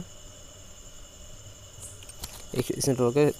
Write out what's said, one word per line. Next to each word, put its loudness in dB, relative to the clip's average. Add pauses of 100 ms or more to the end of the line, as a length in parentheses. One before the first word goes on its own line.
(2500)
एक 2
screenshot 4
के, 8 (100)